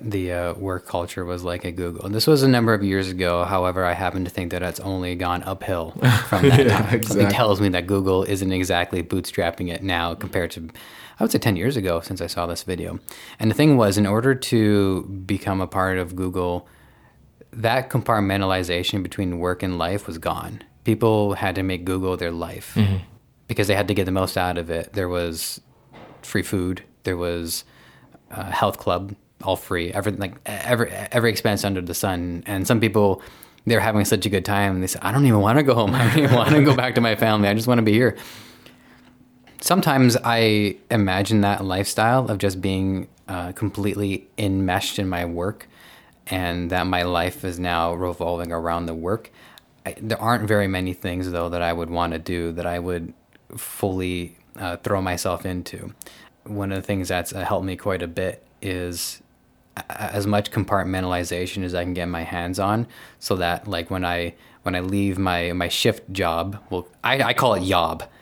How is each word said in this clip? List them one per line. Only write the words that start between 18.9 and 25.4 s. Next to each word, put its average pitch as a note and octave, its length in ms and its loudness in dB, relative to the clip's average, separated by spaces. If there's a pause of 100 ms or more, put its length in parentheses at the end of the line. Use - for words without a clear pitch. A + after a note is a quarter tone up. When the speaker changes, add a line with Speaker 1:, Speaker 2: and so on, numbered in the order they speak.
Speaker 1:
between F2+ 360 -4
work F2+ 240 -2
and F2+ 160 -2
life F2+ 280 -2
was E2 120 -10
gone. E2 440 -6 (200)
People G#2+ 520 4
had F#2+ 200 -2
to F#2+ 80 -2
make F#2 240 -2
Google F#2 320 -2
their F2 140 -4
life E2+ 420 -8
Speaker 2:
Mm-hmm. G2 220 4 (520)
Speaker 1:
because G#2+ 200 0
they G2+ 60 4
had G2+ 140 0
to G#2 60 2
get G2 100 2
the F2 80 -2
most F#2 240 0
out F2+ 220 0
of E2 100 -6
it. E2+ 240 -4
There F#2+ 160 -2
was F2 500 -4 (600)